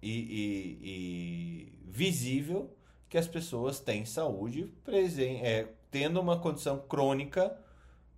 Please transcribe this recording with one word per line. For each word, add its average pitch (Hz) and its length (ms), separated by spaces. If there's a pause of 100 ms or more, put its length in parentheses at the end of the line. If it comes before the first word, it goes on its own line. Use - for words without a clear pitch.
e, 104 80
e, 104 720
e 87 880 (160)
visível 143 840 (340)
que 170 100
as 165 80
pessoas 139 540
têm 107 240
saúde 113 680 (120)
presen-, 147 580
é, 113 260 (220)
tendo 156 300
uma 175 180
condição 147 400
crônica, 139 800 (600)